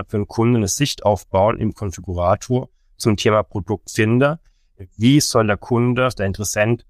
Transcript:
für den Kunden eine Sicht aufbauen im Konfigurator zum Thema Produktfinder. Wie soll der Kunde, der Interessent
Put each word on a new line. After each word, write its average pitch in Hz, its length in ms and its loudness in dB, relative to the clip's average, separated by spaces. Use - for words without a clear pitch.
für - 100 -6
den 104 100 -4
Kunden 117 300 0
eine 107 100 0
Sicht - 360 -4
aufbauen 101 540 0
im 107 160 -4
Konfigurator 98 960 -4
zum 110 180 2
Thema 107 260 2
Produktfinder. 113 1000 -2
Wie 127 240 4
soll 113 280 2
der 104 100 0
Kunde, 123 580 0
der 101 100 -4
Interessent 104 640 -2